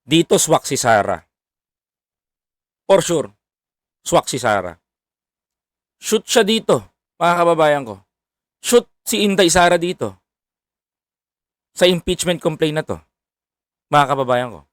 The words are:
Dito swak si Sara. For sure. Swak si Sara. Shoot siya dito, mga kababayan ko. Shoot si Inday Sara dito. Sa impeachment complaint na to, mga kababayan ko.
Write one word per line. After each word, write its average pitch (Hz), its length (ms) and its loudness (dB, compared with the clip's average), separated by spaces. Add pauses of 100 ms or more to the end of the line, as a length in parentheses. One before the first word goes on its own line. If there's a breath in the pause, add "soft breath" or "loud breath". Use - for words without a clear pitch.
Dito 165 380 0
swak 151 240 0
si - 160 -6
Sara. 101 400 2 (1700)
For 190 160 2
sure. 151 260 -4 (720)
Swak 165 240 -2
si - 140 -8
Sara. 101 400 -2 (1200)
Shoot - 240 -4
siya 226 240 0
dito, 208 320 0 (400)
mga 170 180 2
kababayan 160 460 2
ko. 107 160 -14 (640)
Shoot - 240 2 (160)
si - 180 -4
Inday 196 300 2
Sara 175 240 4
dito. 170 400 -6 (1600)
Sa - 100 0
impeachment 180 540 -2
complaint 156 400 -4
na 156 80 -8
to, 95 80 -8 (960)
mga 143 160 4
kababayan 127 440 -2
ko. 82 100 -20 (120)